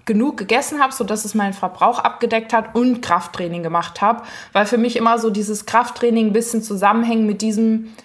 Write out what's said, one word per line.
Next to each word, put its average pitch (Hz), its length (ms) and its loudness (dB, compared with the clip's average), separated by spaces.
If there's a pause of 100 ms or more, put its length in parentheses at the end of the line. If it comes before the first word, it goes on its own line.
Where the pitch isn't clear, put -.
genug 233 320 0
gegessen 277 420 0
hab, 262 140 2
sodass 214 320 -4
es 202 80 -4
meinen 202 180 0
Verbrauch 190 460 0
abgedeckt 226 560 0
hat 226 200 -2
und 247 280 2
Krafttraining 175 600 -2
gemacht 165 380 -4
hab, 220 260 0 (280)
weil 208 100 4
für 226 140 2
mich 233 180 0
immer 226 220 2
so 226 100 0
dieses 208 380 -4
Krafttraining 226 640 2
ein 202 40 2
bisschen 220 300 0
zusammenhängt 220 640 2
mit 208 160 -2
diesem, 220 500 0 (120)